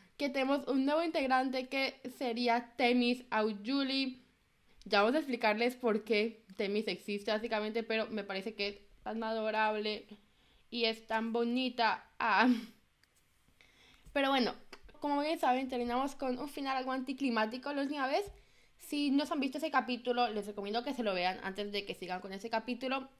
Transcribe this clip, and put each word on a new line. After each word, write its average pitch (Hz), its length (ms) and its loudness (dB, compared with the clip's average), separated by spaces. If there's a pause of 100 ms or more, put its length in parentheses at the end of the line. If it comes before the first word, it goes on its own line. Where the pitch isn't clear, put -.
(180)
que 285 100 -2
tenemos 269 400 0
un 262 180 2
nuevo 294 160 4
integrante 262 680 2
que 269 320 -2 (160)
sería 240 580 0
Temis 247 540 4
Aujuli. 254 1000 -2 (560)
Ya 202 160 4
vamos 226 160 4
a 320 40 4
explicarles 240 580 0
por 214 260 0
qué 220 400 0 (140)
Temis 208 320 0
existe 202 420 -4
básicamente, 214 500 -2
pero 220 260 0
me 208 180 -4
parece 196 280 -6
que 202 140 -2
es 202 120 -8 (220)
tan 220 220 -6
adorable 214 840 0 (600)
y 233 140 -2
es 220 240 0
tan 220 240 0
bonita. 233 880 0
Ah. 220 300 6 (1600)
Pero 277 180 2
bueno, 262 240 4 (460)
como 285 220 0
bien 311 180 0
saben, 262 300 2
terminamos 254 460 -2
con 254 220 -2
un 285 120 -6
final 269 260 -4
algo 262 160 -4
anticlimático 254 800 -2
la 277 120 -2
última 277 240 -2
vez. 381 220 0 (480)
Si 285 340 -2
no 285 140 4
se - 60 -4
han 311 80 -2
visto 269 200 -2
ese 311 120 -2
capítulo, 247 560 0
les 208 180 -4
recomiendo 208 380 -6
que 277 100 -6
se 247 100 -4
lo 208 100 0
vean 180 300 0
antes 202 280 -6
de 202 140 -4
que 185 100 -8
sigan 180 240 -8
con 190 140 -12
ese 196 160 -10
capítulo, 247 580 -4 (120)